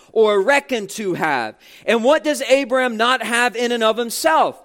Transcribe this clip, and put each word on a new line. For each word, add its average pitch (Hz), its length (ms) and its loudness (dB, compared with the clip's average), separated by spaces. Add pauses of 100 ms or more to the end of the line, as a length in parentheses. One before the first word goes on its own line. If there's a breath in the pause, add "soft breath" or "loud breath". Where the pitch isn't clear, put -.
(100)
or 208 320 2
reckoned 254 480 -2
to 190 240 -6
have. 127 420 -4 (300 loud breath)
And 220 160 2
what 302 220 2
does 277 180 -2
Abraham 254 540 0
not 247 260 0
have 233 320 -2
in 240 160 -4
and 233 140 -2
of 220 120 2
himself? 240 680 0